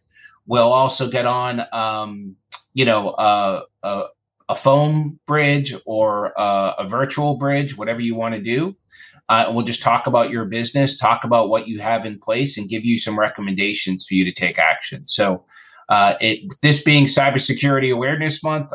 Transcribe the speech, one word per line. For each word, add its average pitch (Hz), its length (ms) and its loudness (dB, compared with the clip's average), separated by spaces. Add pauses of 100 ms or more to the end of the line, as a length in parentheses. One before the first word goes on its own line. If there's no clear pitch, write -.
(460)
We'll 120 280 4
also 131 360 0
get 120 160 -2
on, 123 360 -2 (100)
um, 107 640 -6 (380)
you 127 100 0
know, 107 280 2
uh, 101 500 2 (200)
a, 101 220 -4 (460)
a 147 60 -2
phone 147 680 2
bridge 143 480 0 (120)
or, 107 540 0
uh, 98 380 0
a 95 120 -6
virtual 139 480 -2
bridge, 143 400 -2
whatever 113 240 -4
you 117 140 -2
wanna 113 260 -4
do. 135 340 -2 (540)
Uh, 113 260 4
we'll 117 100 0
just 113 160 -4
talk 117 240 2
about 120 240 2
your 117 140 -4
business, 117 560 -2
talk 117 240 2
about 117 240 4
what 110 220 0
you 107 100 -6
have 113 260 -2
in 107 140 -10
place, 127 380 -2
and 104 120 -8
give 110 160 -6
you 117 120 4
some 110 200 -4
recommendations 101 880 -2
for - 80 -6
you 92 120 4
to 90 80 -2
take 87 260 -2
action. - 480 -2
So, 98 380 0 (420)
uh, 101 320 4
it, 110 200 0 (220)
this 147 220 4
being 147 220 6
Cybersecurity 135 880 2
Awareness 151 500 -2
Month, 151 320 -4